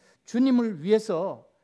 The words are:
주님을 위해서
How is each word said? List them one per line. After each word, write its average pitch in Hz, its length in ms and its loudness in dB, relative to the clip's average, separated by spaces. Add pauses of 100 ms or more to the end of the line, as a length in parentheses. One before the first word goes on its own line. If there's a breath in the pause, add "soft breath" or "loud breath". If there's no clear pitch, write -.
(260 soft breath)
주님을 240 580 0
위해서 185 640 -2 (140)